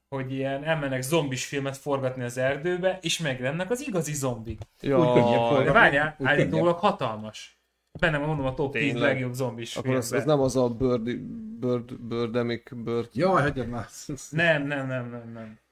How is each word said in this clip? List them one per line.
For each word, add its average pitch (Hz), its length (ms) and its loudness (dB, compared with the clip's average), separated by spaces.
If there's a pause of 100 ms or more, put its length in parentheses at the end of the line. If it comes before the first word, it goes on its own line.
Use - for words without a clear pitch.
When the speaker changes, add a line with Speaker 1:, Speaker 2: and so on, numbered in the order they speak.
(220)
Speaker 1:
hogy 131 100 -6
ilyen 135 320 -2
elmennek 143 380 0
zombis 135 440 0
filmet 139 320 -4
forgatni 131 460 -2
az 123 140 -6
erdőbe, 175 640 0
és 165 180 -2
meglennek 147 520 -2
az 247 160 -4
igazi 165 260 -2
zombik. 117 460 -4 (220)
Speaker 2:
Ja. 135 180 2
Speaker 3:
Úgy 123 140 6
könnyebb 120 260 6
forgatni. 117 260 4
Speaker 1:
De 135 60 4
várjál, 156 480 6
Speaker 3:
Úgy 135 80 0
Speaker 1:
állítólag 151 380 4
Speaker 3:
könnyebb. 175 140 4
Speaker 1:
hatalmas. 110 800 -2 (400)
Benne 160 180 2
van 143 100 -2
mondom 147 180 -2
a 127 80 -2
top 139 180 -2
tíz 117 100 -2
Speaker 2:
Tényleg? 117 200 0 (120)
Speaker 1:
legjobb 127 200 -4
zombis 120 420 -6
Speaker 2:
Akkor 127 200 0
az, 120 120 0
Speaker 1:
filmben. 120 120 -2 (100)
Speaker 2:
az 151 60 4
nem 139 100 4
az 127 100 0
a 123 140 4
Bird, 120 500 0 (800)
Birdemic, 117 840 -4
Bird- 117 320 -4
Speaker 3:
Jaj, 175 260 2
hagyjad 135 260 -2
már. 117 200 -6 (420)
Speaker 1:
Nem, 156 380 2
nem, 139 200 -4
nem, 127 220 -6
nem, 117 220 -12
nem. 110 260 -14 (140)